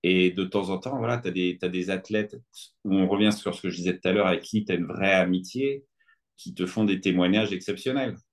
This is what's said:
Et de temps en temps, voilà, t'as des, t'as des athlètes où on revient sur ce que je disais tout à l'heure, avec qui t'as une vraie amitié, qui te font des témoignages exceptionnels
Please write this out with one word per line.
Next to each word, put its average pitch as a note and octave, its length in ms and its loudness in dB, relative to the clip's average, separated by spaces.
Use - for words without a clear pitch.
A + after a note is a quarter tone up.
Et F2+ 280 4
de F#2 140 -2
temps F#2 260 -2
en F#2 80 -2
temps, C3 200 -6
voilà, A#2+ 200 -2
t'as G2 120 -6
des, F2+ 300 -2
t'as F#2 80 -2
des F2+ 220 -4
athlètes G#2 460 -4
où G2 100 0
on F#2+ 140 4
revient G#2 240 4
sur G2+ 220 -4
ce - 80 -14
que F#2 80 -2
je F2 60 -8
disais F2+ 220 -2
tout - 100 -2
à F#2 40 4
l'heure, G2+ 140 4
avec F2 160 0
qui G#2+ 220 -2
t'as F2+ 120 -2
une F2 100 -2
vraie F#2+ 260 0
amitié, F#2+ 720 0
qui - 180 -14
te F2+ 120 -2
font G#2+ 180 0
des G2 160 2
témoignages F#2+ 520 2
exceptionnels A#2+ 640 -4